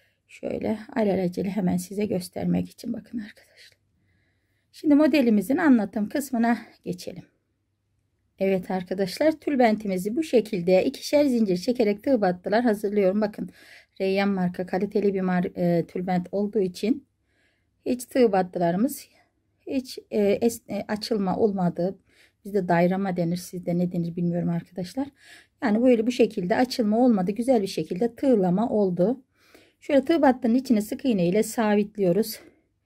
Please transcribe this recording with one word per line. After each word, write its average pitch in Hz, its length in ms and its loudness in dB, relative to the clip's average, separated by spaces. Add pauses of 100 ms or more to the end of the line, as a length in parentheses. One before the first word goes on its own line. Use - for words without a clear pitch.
(320)
Şöyle - 460 -6 (180)
alelacele 185 540 0
hemen 180 260 0
size 202 300 -4
göstermek 180 640 -4
için - 220 -10
bakın - 260 -12
arkadaşlar. - 600 -18 (960)
Şimdi 285 220 2
modelimizin 262 600 4
anlatım 226 520 2
kısmına 240 500 0 (260)
geçelim. 180 400 -10 (1120)
Evet 190 320 0
arkadaşlar, 190 640 0
tülbentimizi 214 840 0
bu 320 60 0
şekilde 185 600 2
ikişer 294 400 0
zincir 226 320 2
çekerek 208 460 -2
tığ 262 180 2
battılar 185 420 0
hazırlıyorum. 208 580 2
Bakın 214 300 -4 (500)
Reyyan 190 280 0
marka 180 380 -2
kaliteli 196 480 0
bir 190 60 -2
mar-, 180 360 0
e, 170 300 0
tülbent 180 460 -4
olduğu 208 280 -2
için 190 460 -2 (800)
hiç 247 180 -4
tığ 233 280 2
battılarımız 185 760 -2 (580)
hiç, 262 320 -6 (120)
e, 220 100 0
es-, 208 520 0
e, 202 160 -6
açılma 208 480 -2
olmadı. 190 640 0 (460)
Bizde 196 240 -2
dayrama 180 480 2
denir, 170 200 -2
sizde 180 420 -6
ne 180 140 -2
denir 170 240 -6
bilmiyorum 175 320 -2
arkadaşlar. 180 600 -6 (540)
Yani 220 200 0
böyle 233 240 4
bu 247 40 0
şekilde 208 460 0
açılma 226 420 0
olmadı. 214 320 2
Güzel 233 320 0
bir 190 40 -2
şekilde 185 480 -4
tığlama 208 560 2
oldu. 196 520 0 (600)
Şöyle 285 220 2
tığ 330 180 2
battının 247 320 2
içine 254 260 2
sık - 240 -8
iğne 196 240 2
ile 208 140 2
sabitliyoruz. 208 1000 0 (460)